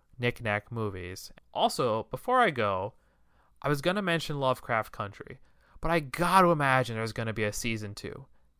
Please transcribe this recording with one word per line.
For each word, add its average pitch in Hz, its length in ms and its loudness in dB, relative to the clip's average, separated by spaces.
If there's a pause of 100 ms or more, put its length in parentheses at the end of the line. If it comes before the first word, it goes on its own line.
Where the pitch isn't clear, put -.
(200)
knickknack 117 500 -2
movies. 95 640 -8 (200)
Also, 131 580 0
before 254 300 0
I 220 100 4
go, 104 440 -2 (680)
I - 60 -2
was 143 120 0
gonna 180 220 0
mention 165 360 -2
Lovecraft 127 540 -2
Country, - 460 -10 (420)
but 160 100 -2
I 170 80 4
gotta 175 500 6
imagine 131 460 4
there's 110 180 -4
gonna 113 200 -4
be 107 120 0
a 104 80 0
season 107 420 -4
two. - 320 -12 (340)